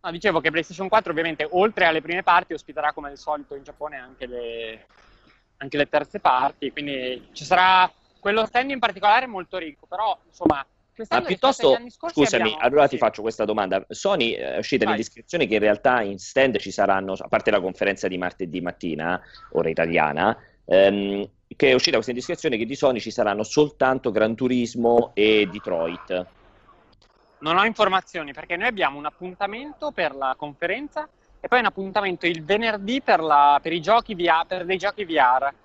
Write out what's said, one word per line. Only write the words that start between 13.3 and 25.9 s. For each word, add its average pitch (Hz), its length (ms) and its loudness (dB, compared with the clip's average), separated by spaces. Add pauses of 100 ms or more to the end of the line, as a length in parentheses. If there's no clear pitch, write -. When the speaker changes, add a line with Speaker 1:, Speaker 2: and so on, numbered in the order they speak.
Speaker 2:
domanda. 98 440 -2
Sony, 156 420 0
eh, 67 240 -6
è - 20 -2
uscita 127 280 0
Speaker 1:
Vai. 151 100 0
Speaker 2:
l'indiscrezione 139 500 -4
che 104 80 -2
in 107 60 2
realtà 107 420 4
in 101 160 -6
stand 131 400 0
ci 101 140 -6
saranno, 95 420 0
a - 140 -10
parte 110 240 0
la 101 100 4
conferenza 95 460 -2
di 92 100 -4
martedì 90 440 -6
mattina, 87 600 -6 (300)
ora 82 180 0
italiana, 82 680 0 (300)
ehm, 98 640 4 (260)
che 135 140 4
è 127 40 6
uscita 127 240 2
questa 113 120 -2
indiscrezione 123 480 -4
che 113 80 -2
di 127 80 -8
Sony 131 260 0
ci 110 120 -8
saranno 104 320 -2
soltanto 131 680 0
Gran 107 240 2
Turismo 120 800 2
e 107 380 4
Detroit. 90 720 -6 (1160)